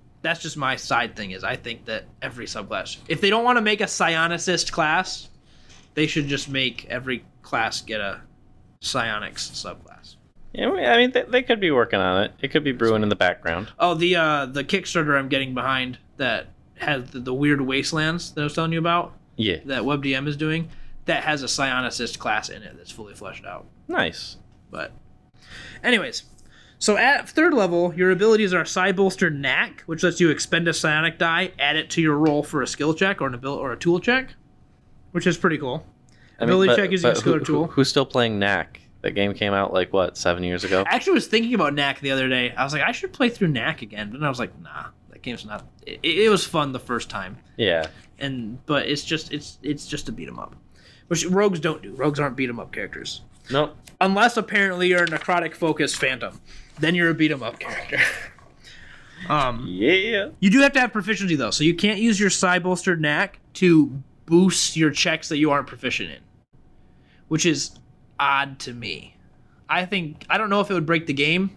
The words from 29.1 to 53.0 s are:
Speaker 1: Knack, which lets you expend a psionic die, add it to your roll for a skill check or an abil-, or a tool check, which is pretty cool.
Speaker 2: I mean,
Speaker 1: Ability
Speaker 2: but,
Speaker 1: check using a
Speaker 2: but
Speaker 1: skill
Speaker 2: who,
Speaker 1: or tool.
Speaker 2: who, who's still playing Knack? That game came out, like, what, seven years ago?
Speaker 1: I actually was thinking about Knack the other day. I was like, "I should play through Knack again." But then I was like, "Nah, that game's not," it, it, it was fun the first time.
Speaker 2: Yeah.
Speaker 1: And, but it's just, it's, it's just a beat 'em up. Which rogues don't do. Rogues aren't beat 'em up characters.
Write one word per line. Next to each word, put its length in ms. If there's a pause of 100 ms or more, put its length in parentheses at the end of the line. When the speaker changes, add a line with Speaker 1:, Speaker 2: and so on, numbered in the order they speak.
Speaker 1:
Knack, 580
which 160
lets 180
you 80
expend 400
a 40
psionic 440
die, 420
add 160
it 160
to 100
your 160
roll 260
for 180
a 60
skill 260
check 280
or 60
an 60
abil-, 220
or 180
a 40
tool 220
check, 360 (760)
which 160
is 100
pretty 200
cool. 280 (540)
Speaker 2:
I 40
mean, 60
Speaker 1:
Ability 220
Speaker 2:
but, 60
Speaker 1:
check 140
using 180
a 40
Speaker 2:
but 60
Speaker 1:
skill 140
Speaker 2:
who, 80
Speaker 1:
or 40
tool. 220
Speaker 2:
who, 60
who's 160
still 160
playing 340
Knack? 420 (220)
That 80
game 240
came 180
out, 180
like, 220
what, 240
seven 260
years 200
ago? 260
Speaker 1:
I 60
actually 180
was 140
thinking 260
about 220
Knack 240
the 100
other 180
day. 300
I 60
was 100
like, 80
"I 100
should 220
play 160
through 200
Knack 340
again." 260
But 100
then 60
I 40
was 100
like, 240
"Nah, 240 (240)
that 100
game's 240
not," 180 (220)
it, 160
it, 240
it 40
was 140
fun 280
the 80
first 280
time. 300 (180)
Speaker 2:
Yeah. 300 (320)
Speaker 1:
And, 480
but 220
it's 160
just, 280
it's, 300
it's 240
just 240
a 20
beat 160
'em 120
up. 160 (520)
Which 200
rogues 320
don't 240
do. 100
Rogues 260
aren't 160
beat 140
'em 100
up 120
characters. 500 (300)